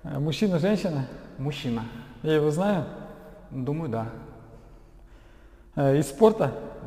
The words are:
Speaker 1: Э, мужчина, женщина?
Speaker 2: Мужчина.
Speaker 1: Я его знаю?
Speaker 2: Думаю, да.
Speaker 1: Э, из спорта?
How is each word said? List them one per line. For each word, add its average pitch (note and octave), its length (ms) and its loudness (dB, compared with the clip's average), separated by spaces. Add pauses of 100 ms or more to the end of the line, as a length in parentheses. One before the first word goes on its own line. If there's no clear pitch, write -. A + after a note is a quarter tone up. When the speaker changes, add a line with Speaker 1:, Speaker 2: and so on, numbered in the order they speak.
Speaker 1:
Э, C#3 140 -6
мужчина, D#3+ 400 2
женщина? E3 480 2 (320)
Speaker 2:
Мужчина. B2+ 460 -2 (380)
Speaker 1:
Я D#3 140 4
его D3+ 140 4
знаю? F3+ 340 2 (680)
Speaker 2:
Думаю, C#3+ 400 -2
да. A2+ 160 -2 (1700)
Speaker 1:
Э, C#3 240 4
из D#3 100 2
спорта? A3 440 4 (340)